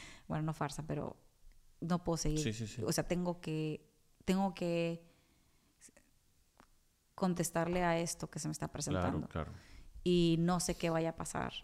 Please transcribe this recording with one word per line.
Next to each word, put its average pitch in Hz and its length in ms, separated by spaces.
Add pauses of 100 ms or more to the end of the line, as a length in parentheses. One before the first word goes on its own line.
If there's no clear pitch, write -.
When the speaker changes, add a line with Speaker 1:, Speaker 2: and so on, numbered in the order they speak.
(280)
Speaker 1:
bueno, 156 160
no 156 100
farsa, 151 320
pero 147 300 (640)
no 175 240
puedo 165 120
seguir. 156 220
Speaker 2:
Sí, 135 160
sí, 113 120
sí. 110 180
Speaker 1:
O 165 80
sea, - 140
tengo 175 360
que, 156 440 (380)
tengo 190 300
que 170 500 (2000)
contestarle 175 680
a 170 140
esto 170 320
que - 80
se 151 100
me 156 40
está 156 160
presentando. 90 600
Speaker 2:
Claro, - 0 (220)
claro. - 20 (500)
Speaker 1:
Y 170 380
no 175 200
sé 170 160
qué 170 140
vaya 165 200
a - 60
pasar. - 360 (120)